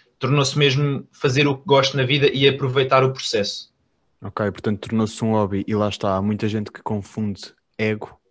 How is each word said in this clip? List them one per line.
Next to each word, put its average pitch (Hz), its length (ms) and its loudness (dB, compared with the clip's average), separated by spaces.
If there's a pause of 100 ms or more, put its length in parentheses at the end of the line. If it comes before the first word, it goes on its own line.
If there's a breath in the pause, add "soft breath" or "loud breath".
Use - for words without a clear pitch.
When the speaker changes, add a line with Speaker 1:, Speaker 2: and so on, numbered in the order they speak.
(180 soft breath)
Speaker 1:
tornou-se 139 400 0
mesmo 143 540 0
fazer 147 340 0
o 139 100 2
que 135 100 -14
gosto 135 300 4
na 135 80 2
vida 135 240 2
e 139 200 4
aproveitar 135 560 2
o 135 80 2
processo. - 600 -4 (500)
Speaker 2:
Ok, 101 280 -4
portanto 104 380 -4
tornou-se 110 360 -2
um 113 80 2
hobby 101 340 0
e 110 80 -2
lá 104 140 2
está, 98 280 -2
há 95 60 0
muita 107 260 0
gente 104 240 -4
que - 100 -20
confunde 104 720 -6 (240)
ego 107 420 -4 (100)